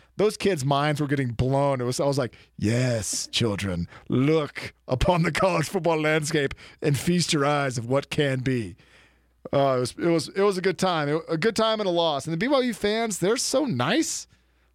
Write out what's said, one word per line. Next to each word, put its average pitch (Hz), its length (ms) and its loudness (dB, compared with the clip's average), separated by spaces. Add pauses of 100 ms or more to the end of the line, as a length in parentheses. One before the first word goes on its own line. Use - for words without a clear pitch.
(160)
Those 208 200 2
kids' 175 280 0
minds 143 360 2
were 151 60 0
getting 135 240 -2
blown. 135 500 0
It 123 40 -2
was, 123 160 -2
I 156 40 0
was 139 140 0
like, 123 160 -2 (240)
"Yes, 117 720 0
children, 95 600 -2 (200)
look 143 680 0 (140)
upon 170 340 2
the 170 100 0
college 170 360 0
football 165 320 0
landscape 151 520 0 (300)
and 143 160 0
feast 175 340 0
your 143 140 2
eyes 143 320 0
of 117 100 -8
what 135 220 0
can 135 300 0
be." 120 360 -2 (760)
Uh, 139 240 4
it 127 40 0
was, 123 180 -4
it 170 100 0
was, 165 220 2
it 196 120 0
was 202 160 2
a 185 40 -6
good 185 160 0
time. 165 300 0
It, 156 200 0
a 165 80 -2
good 196 180 0
time 220 240 2
and 214 80 -2
a 180 60 0
loss. 165 340 0
And 156 60 -4
the 165 60 -4
B 220 100 0
Y 277 140 4
U 247 120 -2
fans, 214 440 -2
they're 202 180 2
so 269 300 0
nice. 170 600 0 (480)